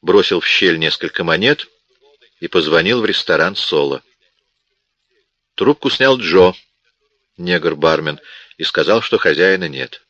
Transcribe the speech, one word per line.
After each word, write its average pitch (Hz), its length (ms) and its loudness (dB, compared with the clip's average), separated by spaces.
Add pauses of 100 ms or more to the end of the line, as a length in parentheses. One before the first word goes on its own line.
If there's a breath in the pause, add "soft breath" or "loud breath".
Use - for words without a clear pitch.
бросил 92 380 2
в - 80 -6
щель 85 320 0
несколько - 440 -4
монет 92 440 0 (720)
и 85 80 -12
позвонил 85 540 0
в 107 40 -2
ресторан 92 500 -2
Соло. 71 460 -2 (1600)
Трубку 135 300 0
снял 131 280 2
Джо, 92 360 4 (800)
негр-бармен, 80 880 -2 (340 loud breath)
и - 80 -14
сказал, 87 380 0
что - 160 -2
хозяина 92 500 2
нет. 67 420 -12